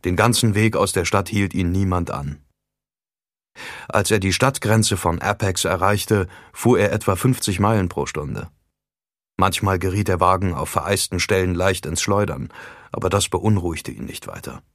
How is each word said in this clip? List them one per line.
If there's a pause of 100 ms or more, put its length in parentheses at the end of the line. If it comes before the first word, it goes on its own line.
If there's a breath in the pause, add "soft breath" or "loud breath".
Den
ganzen
Weg
aus
der
Stadt
hielt
ihn
niemand
an. (1400 loud breath)
Als
er
die
Stadtgrenze
von
Apex
erreichte, (240 loud breath)
fuhr
er
etwa
fünfzig
Meilen
pro
Stunde. (880)
Manchmal
geriet
der
Wagen
auf
vereisten
Stellen
leicht
ins
Schleudern, (400 loud breath)
aber
das
beunruhigte
ihn
nicht
weiter. (120)